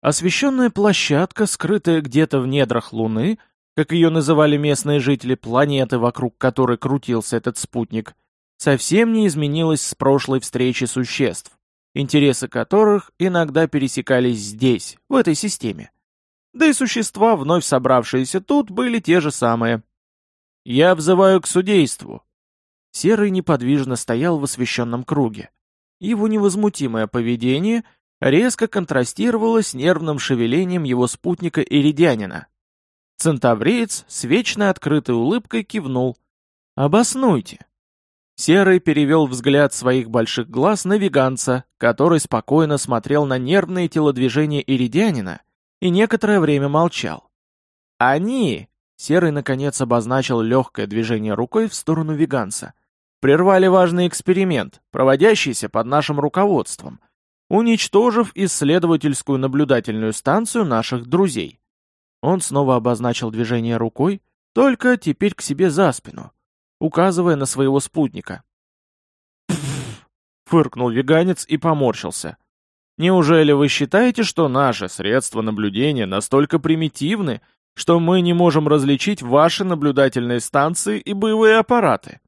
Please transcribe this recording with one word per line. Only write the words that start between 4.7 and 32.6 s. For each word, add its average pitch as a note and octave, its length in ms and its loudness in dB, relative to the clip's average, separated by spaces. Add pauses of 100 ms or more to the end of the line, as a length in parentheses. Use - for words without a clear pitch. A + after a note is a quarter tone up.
жители B2+ 340 0
планеты, C3 640 0
вокруг A#2+ 400 -2
которой B2 400 0
крутился B2 580 -4
этот A2+ 220 -4
спутник, A2 560 -8 (440)
совсем F#3 540 2
не A3 140 2
изменилась D#3 560 0
с - 120 -8
прошлой C3+ 460 0
встречи B2+ 440 -2
существ, A#2+ 720 -4 (360)
интересы C#3 540 0
которых G#3 720 2
иногда E3 480 0
пересекались B2+ 720 0
здесь, G#2+ 600 -2 (100)
в C#4 60 -4
этой A3 200 2
системе. A#2+ 560 -8 (640)
Да D4+ 120 0
и D4+ 60 4
существа, A3+ 640 0
вновь D#3 280 0
собравшиеся C3 760 0
тут, C#4+ 300 0
были A#3 300 -2
те E3+ 200 2
же D3+ 100 -2
самые. A#2 520 -2 (840)
"Я D#3 300 4
взываю F#3 460 4
к - 60 -12
судейству". F#3 760 0 (680)
Серый G#3 380 0
неподвижно C3+ 680 0
стоял D3 420 -2
в C#3 60 -6
освещенном B2 600 -4
круге. A2+ 460 -4 (500)
Его G#3+ 280 -2
невозмутимое G3 800 0
поведение B2+ 760 -2 (360)
резко G#3 480 2
контрастировало G#3+ 960 -2
с - 120 -6
нервным D3+ 440 0
шевелением D3 680 -2
его B2 220 0
спутника E3+ 540 -4
Иридианина. C#3 880 0 (720)